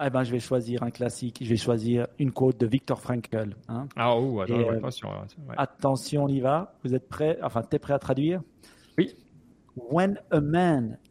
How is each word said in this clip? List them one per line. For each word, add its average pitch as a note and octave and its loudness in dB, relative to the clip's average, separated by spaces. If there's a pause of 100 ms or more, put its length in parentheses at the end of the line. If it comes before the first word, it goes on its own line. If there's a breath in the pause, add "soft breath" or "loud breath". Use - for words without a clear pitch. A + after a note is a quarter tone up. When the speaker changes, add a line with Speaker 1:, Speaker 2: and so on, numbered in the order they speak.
Speaker 1:
Eh C#3 0
ben, B2+ 2
je A#2 -4
vais B2 0
choisir A#2+ -2
un A#2+ -2
classique. A#2+ -4
Je A#2 -2
vais A2+ 4
choisir A#2+ 2 (120)
une C3+ 2
quote C3 4
de A#2+ 4
Viktor B2 0
Frankl, A2 -4 (140)
hein. B2 -6
Speaker 2:
Ah, A#2+ 4
oh, A#2+ 0
attends, F#2+ -2
Speaker 1:
Et, A#2 2
euh, A2+ 0
Speaker 2:
attention, A2 -6
attention, G2+ -12
ouais. A#2+ -12
Speaker 1:
attention, C#3 0
on - 2
y C#3 0
va. D3 0
Vous B2+ -2
êtes C3 -2
prêts ? D#3 0
Enfin, A2+ -2
t'es C#3+ -2
prêt - -4
à C#3 2
traduire ? D3+ 0 (560 soft breath)
Speaker 2:
Oui. - 2 (640)
Speaker 1:
When F#3+ 0 (120)
a D#3 6
man D3 2 (140)